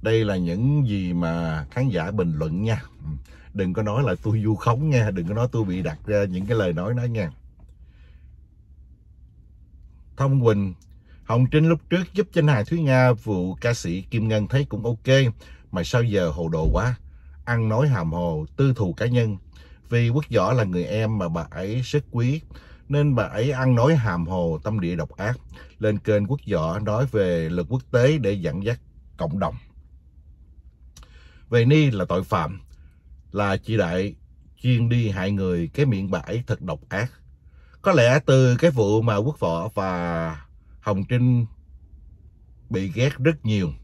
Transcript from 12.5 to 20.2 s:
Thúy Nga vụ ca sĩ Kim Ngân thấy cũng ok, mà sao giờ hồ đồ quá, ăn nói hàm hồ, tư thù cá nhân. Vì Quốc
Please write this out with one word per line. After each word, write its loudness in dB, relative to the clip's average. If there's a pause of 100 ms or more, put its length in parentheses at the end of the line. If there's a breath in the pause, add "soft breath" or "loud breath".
Thúy -2
Nga 4
vụ -2
ca -2
sĩ -6
Kim -2
Ngân 0
thấy 0
cũng -8
ok, 2 (380 loud breath)
mà -2
sao 0
giờ 2
hồ -4
đồ 0
quá, 0 (500 soft breath)
ăn 0
nói 2
hàm 0
hồ, -4 (100)
tư 4
thù 0
cá -4
nhân. 0 (520 soft breath)
Vì 2
Quốc 0 (100)